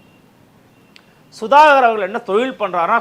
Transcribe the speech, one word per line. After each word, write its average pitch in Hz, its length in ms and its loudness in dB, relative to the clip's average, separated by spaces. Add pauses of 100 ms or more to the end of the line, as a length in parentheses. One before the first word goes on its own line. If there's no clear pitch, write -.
(1400)
சுதாகர் 277 420 4
அவர்கள் 226 180 -2
என்ன 196 180 -8
தொழில் 226 340 -4
பண்றாருன்னா, 190 480 -4